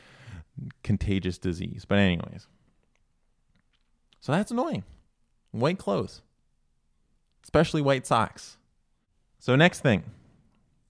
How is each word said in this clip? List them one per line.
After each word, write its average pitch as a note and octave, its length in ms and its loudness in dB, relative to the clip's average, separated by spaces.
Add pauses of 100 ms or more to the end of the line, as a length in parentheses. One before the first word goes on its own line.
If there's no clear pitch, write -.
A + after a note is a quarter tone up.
(840)
contagious F#2+ 560 -2
disease. F2 460 -6
But G2+ 140 2
anyways. F2+ 500 0 (1700)
So - 140 -4
that's F#3+ 180 0
annoying. A#3+ 320 -4 (680)
White D3 260 -2
clothes. E3+ 440 -4 (1200)
Especially D#3 360 2
white C#3 240 2
socks. - 540 -2 (800)
So - 160 0
next E3 260 4
thing. G#2+ 220 2 (880)